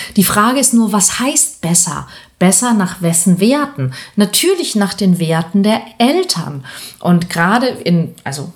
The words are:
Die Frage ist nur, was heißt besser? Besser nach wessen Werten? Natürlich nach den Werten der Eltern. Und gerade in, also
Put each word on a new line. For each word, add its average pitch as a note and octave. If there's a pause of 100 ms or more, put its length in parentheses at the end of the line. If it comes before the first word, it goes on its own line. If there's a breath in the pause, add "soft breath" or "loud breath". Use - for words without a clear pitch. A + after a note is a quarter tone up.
(160 loud breath)
Die G3+
Frage A#3
ist C4+
nur, A3+
was G3+
heißt C#4+
besser? D#3+ (320 loud breath)
Besser G#3+
nach F#3
wessen E3+
Werten? G#3+ (220 loud breath)
Natürlich E4
nach G3+
den F#3
Werten E3
der G#3+ (200)
Eltern. A#3 (340 loud breath)
Und F3
gerade G#3
in, E3+
also C#3